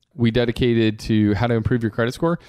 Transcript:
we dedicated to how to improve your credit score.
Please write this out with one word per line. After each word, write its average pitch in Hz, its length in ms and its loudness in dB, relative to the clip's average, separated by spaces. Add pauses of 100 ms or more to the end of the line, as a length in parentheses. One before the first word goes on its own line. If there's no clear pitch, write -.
(140)
we 113 180 0
dedicated 117 680 0
to 107 360 2
how 117 120 -2
to 120 60 0
improve 117 280 0
your 110 100 -2
credit 120 220 -2
score. 170 360 -2